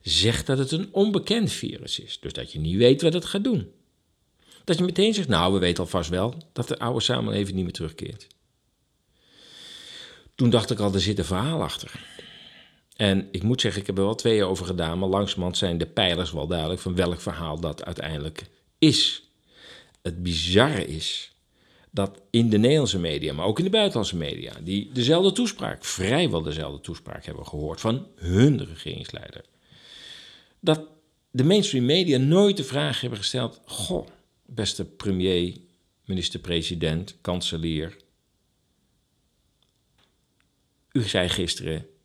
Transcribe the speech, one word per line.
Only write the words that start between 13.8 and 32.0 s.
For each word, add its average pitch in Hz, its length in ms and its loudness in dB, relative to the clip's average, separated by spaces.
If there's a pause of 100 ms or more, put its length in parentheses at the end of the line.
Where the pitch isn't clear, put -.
ik - 60 -8
heb 95 100 -2
er 98 60 2
wel 107 120 0
twee 113 200 2
jaar 101 120 2
over 92 180 -2
gedaan, 87 340 -2
maar 95 100 0
langzamerhand 95 480 0
zijn 87 200 0
de 82 100 -2
pijlers 90 440 0
wel 76 160 -6
duidelijk 85 340 -4
van 92 140 -4
welk 90 260 0
verhaal 80 380 -8
dat 78 260 -6
uiteindelijk 78 600 -8 (340)
is. - 500 4 (720)
Het 87 220 -6
bizarre 90 640 2
is - 480 -8 (600)
dat 98 340 -2
in 117 200 4
de 107 80 6
Nederlandse 117 420 4
media, 76 340 -2
maar 80 120 -4
ook 107 120 0
in 170 60 0
de 190 60 0
buitenlandse 196 460 0
media, - 380 -6 (100)
die 98 280 -4
dezelfde 156 400 4
toespraak, 196 540 -4
vrijwel 98 560 0
dezelfde 76 400 -6
toespraak - 440 -14
hebben 73 220 -12
gehoord 76 320 -8
van 117 360 -2
hun 110 500 4
regeringsleider, - 800 -14 (1120)
dat 156 220 2 (500)
de 127 120 2
mainstream 156 420 4
media 151 320 4